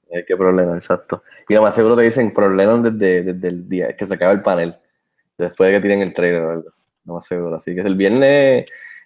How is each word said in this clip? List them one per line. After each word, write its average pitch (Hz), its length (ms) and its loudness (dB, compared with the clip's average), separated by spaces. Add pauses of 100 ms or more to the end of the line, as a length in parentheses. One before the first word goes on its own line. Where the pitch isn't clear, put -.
(140)
hay 87 100 -6
que 92 120 -2
problemar, 92 400 2
exacto. - 460 -6 (260)
Y 104 60 0
lo 107 80 6
más 104 120 2
seguro 113 220 4
te 120 60 4
dicen, 117 300 0
problemas 101 500 2
desde, 101 400 0
desde 90 260 -6
el 90 200 -10
día 92 260 -4
que 101 120 -8
se 95 80 -6
acabe 90 200 2
el 101 80 -2
panel, 85 320 -2 (640)
después 87 340 0
de 98 60 4
que 98 60 0
tiren 101 180 0
el 95 140 -4
trailer 87 280 -2
o 82 100 -4
algo. 82 180 -10 (340)
Lo 85 100 -14
más 85 120 -14
seguro. 87 300 -6
Así 87 180 -12
que 90 60 -6
es 98 60 -6
el 95 100 -2
viernes, 131 720 2 (400)